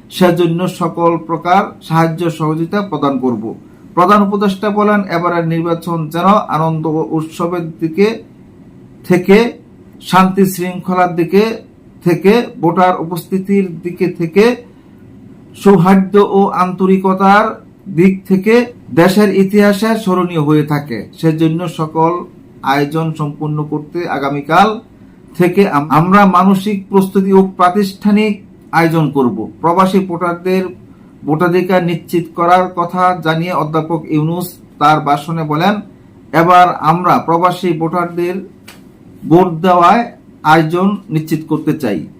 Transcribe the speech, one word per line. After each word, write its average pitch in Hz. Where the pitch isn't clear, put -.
সেজন্য 175
সকল 170
প্রকার 175
সাহায্য 165
সহযোগিতা 165
প্রদান 143
করব।" 113
প্রধান 202
উপদেষ্টা 202
বলেন, 208
"এবারের 170
নির্বাচন 165
যেন 165
আনন্দ 160
ও 156
উৎসবের 165
দিকে 196
থেকে, 196
শান্তি 190
শৃঙ্খলার 180
দিকে 180
থেকে, 185
ভোটার 180
উপস্থিতির 185
দিকে 175
থেকে, 196
সৌহার্দ্য 190
ও 196
আন্তরিকতার 190
দিক 190
থেকে 220
দেশের 190
ইতিহাসে 202
স্মরণীয় 180
হয়ে 151
থাকে। 143
সেজন্য 160
সকল 160
আয়োজন 147
সম্পূর্ণ 151
করতে 156
আগামীকাল 151
থেকে 180
আম-, 147
আমরা 185
মানসিক 190
প্রস্তুতি 190
ও 190
প্রাতিষ্ঠানিক 208
আয়োজন 160
করব।" 110
প্রবাসী 185
ভোটারদের 180
ভোটাধিকার 180
নিশ্চিত 170
করার 180
কথা 180
জানিয়ে 160
অধ্যাপক 156
ইউনূস 165
তার 151
ভাষণে 147
বলেন, 160
"এবার 175
আমরা 170
প্রবাসী 175
ভোটারদের 175
ভোট 175
দেওয়ায় 175
আয়োজন 165
নিশ্চিত 156
করতে 151
চাই।" 107